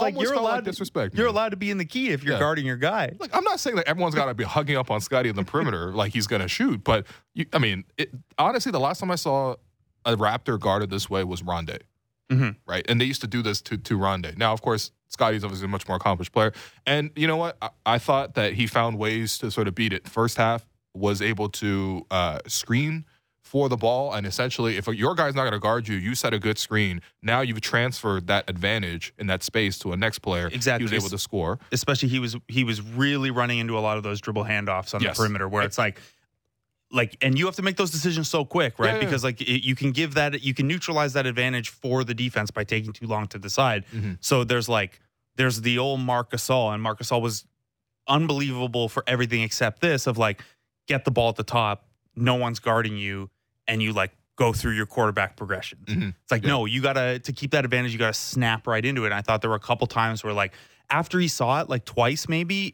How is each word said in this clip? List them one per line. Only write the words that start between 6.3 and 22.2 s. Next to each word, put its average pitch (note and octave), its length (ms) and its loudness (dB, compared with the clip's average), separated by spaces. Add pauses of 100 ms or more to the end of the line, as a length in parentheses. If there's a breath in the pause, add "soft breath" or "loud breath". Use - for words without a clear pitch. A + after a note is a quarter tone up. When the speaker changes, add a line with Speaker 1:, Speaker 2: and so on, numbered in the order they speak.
Speaker 1:
shoot, E3+ 380 0
but, A2 200 4 (300 loud breath)
you, C#3 180 -4
I E3 60 2
mean, G2 260 2 (120)
it, - 140 -4 (280)
honestly, A#3 320 2
the E3 100 0
last C#3+ 200 0
time F#3 100 -2
I F3+ 60 0
saw C3+ 400 0 (480)
a A#2 120 2
Raptor G#2+ 440 0
guarded G2+ 300 2
this G2 200 -2
way F#2+ 140 0
was F2+ 180 -6
Rondé. E2+ 380 -4 (500)
Speaker 2:
Mm-hmm. C3 200 4 (200)
Speaker 1:
Right? F2+ 180 -2
And A#2 120 4
they B2+ 60 4
used C3+ 160 -4
to B2 40 -6
do A#2+ 160 -2
this G#2+ 200 0
to, - 160 -4
to G#2 200 -2
Rondé. F#2 400 0
Now, A2 140 2
of A2 100 -2
course, A2+ 300 0 (160)
Scotty's A2 340 2
obviously G2 220 -6
a F#2+ 40 -4
much G2 200 -4
more F#2 80 0
accomplished F2+ 360 0
player. A2 200 4 (340 loud breath)
And D3 300 2
you D3+ 100 0
know D#3+ 120 2
what? E3+ 220 -2
I, - 100 -6 (160)
I A#2 120 4
thought C#3 360 2
that G#2 180 2
he A2 160 0
found A#2 300 2
ways A2 400 0
to A2 120 -4
sort G#2+ 160 0
of F#2 80 -2
beat A2 200 0
it. - 120 -8
First A2+ 300 0
half, A#2 280 2 (300)
was G2 280 0
able G#2 260 0
to, G2 640 -2
uh, F2 360 0